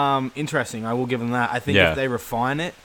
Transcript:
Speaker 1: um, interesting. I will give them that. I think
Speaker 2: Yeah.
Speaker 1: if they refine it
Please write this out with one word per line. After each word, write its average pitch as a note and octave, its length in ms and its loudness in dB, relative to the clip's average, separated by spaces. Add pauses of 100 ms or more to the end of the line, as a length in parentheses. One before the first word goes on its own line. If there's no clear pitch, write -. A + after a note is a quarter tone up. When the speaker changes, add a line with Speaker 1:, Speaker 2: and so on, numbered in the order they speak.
(180)
Speaker 1:
um, C3 180 -2
interesting. C3+ 500 -4
I A#2 80 -2
will B2 140 0
give B2 120 0
them A#2 120 -2
that. B2 200 0
I A#2+ 80 -2
think C#3+ 160 0
Speaker 2:
Yeah. F#3+ 140 6
Speaker 1:
if D#3+ 80 0
they C3+ 100 0
refine B2 540 -2
it F3 240 -8